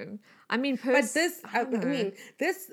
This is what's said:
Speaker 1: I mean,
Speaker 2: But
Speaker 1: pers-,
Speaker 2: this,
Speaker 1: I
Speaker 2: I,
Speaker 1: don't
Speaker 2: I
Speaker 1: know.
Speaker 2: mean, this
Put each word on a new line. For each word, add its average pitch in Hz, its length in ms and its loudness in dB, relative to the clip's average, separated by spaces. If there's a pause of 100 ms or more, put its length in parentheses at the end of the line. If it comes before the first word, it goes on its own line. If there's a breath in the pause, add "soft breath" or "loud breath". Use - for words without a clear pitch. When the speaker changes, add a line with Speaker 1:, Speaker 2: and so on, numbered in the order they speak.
(500 soft breath)
Speaker 1:
I 226 80 0
mean, 269 260 2
Speaker 2:
But 262 100 4
Speaker 1:
pers-, 262 200 4
Speaker 2:
this, 339 300 2
Speaker 1:
I - 180 -2
Speaker 2:
I, - 20 0
Speaker 1:
don't 262 120 -2
Speaker 2:
I 220 40 0
Speaker 1:
know. 190 80 0
Speaker 2:
mean, 233 260 0 (240 loud breath)
this 349 360 -2